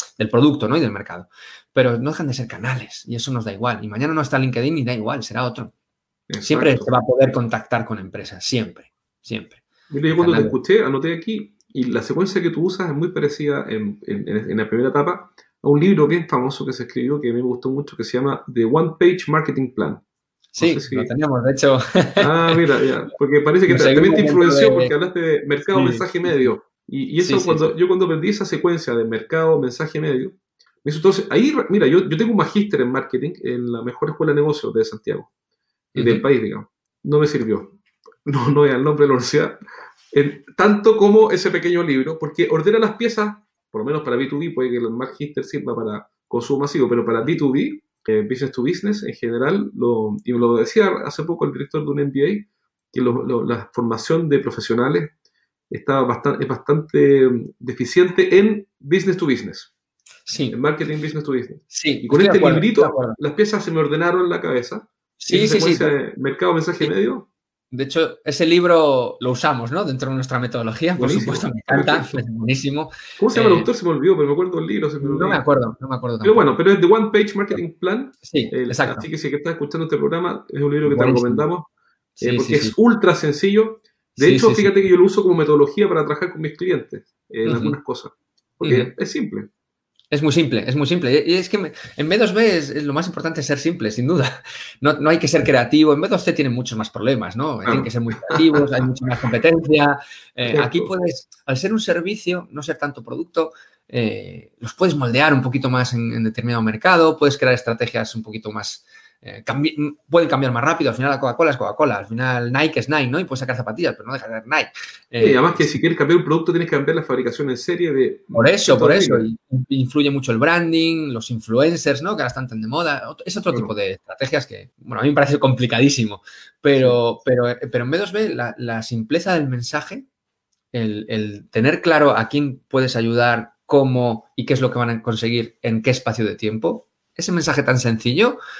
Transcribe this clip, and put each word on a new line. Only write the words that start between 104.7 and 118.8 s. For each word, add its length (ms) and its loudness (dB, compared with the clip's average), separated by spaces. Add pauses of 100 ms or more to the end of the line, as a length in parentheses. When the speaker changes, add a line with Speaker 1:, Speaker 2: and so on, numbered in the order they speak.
Speaker 1:
puedes 200 2
moldear 380 2
un 80 4
poquito 280 -2
más 240 0
en, 200 -4
en 100 -2
determinado 400 -2
mercado, 540 2
puedes 200 2
crear 180 2
estrategias 600 -4
un 80 -8
poquito 280 -12
más, 340 -12 (340)
eh, 240 -18
cambi-, 540 -4 (120)
pueden 200 4
cambiar 220 0
más 120 -2
rápido. 280 0
Al 40 -6
final 140 -2
la 100 -2
Coca-Cola 320 0
es 60 -6
Coca-Cola, 380 -2
al 100 -10
final 480 -4
Nike 280 0
es 60 -8
Nike, 200 0
¿no? 120 -2
Y 40 -4
puedes 160 -8
sacar 180 -6
zapatillas, 380 -4
pero 120 -20
no 60 -10
deja 140 -10
de 80 -10
ser 120 -12
Nike. 280 -2
Speaker 2:
Sí, 340 -20
Speaker 1:
Eh, 240 4
Speaker 2:
además 220 4
que 80 2
si 160 -2
quieres 180 0
cambiar 220 4
un 60 -4
producto 260 0
tienes 180 -2
que 60 0
cambiar 220 0
la 60 -4
fabricación 460 -4
en 80 -4
serie 360 -2
de 380 0
Speaker 1:
Por 160 4
eso, 180 4
Speaker 2:
ciertos 160 6